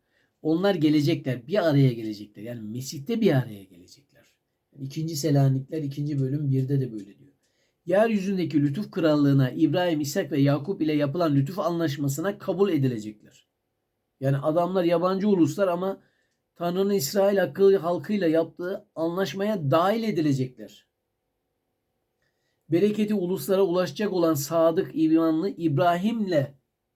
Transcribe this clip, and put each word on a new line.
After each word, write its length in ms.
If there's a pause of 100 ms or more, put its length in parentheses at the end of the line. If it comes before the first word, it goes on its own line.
(420)
Onlar 340
gelecekler, 720
bir 220
araya 240
gelecekler. 500
Yani 180
Mesih'te 600
bir 100
araya 320
gelecekler. 640 (480)
Yani 120
ikinci 300
Selanikler 680
ikinci 360
bölüm 320
birde 300
de 100
böyle 280
diyor. 140 (520)
Yeryüzündeki 760
lütuf 300
krallığına, 600
İbrahim, 500
İshak 300
ve 100
Yakup 400
ile 120
yapılan 420
lütuf 240
anlaşmasına 800
kabul 340
edilecekler. 760 (720)
Yani 180
adamlar 460
yabancı 460
uluslar 380
ama 340 (540)
Tanrı'nın 380
İsrail 440
hakkı, 400
halkıyla 500
yaptığı 680
anlaşmaya 760
dahil 320
edilecekler. 840 (1800)
Bereketi 440
uluslara 500
ulaşacak 500
olan 200
sadık, 600
imanlı 560
İbrahim'le 960 (480)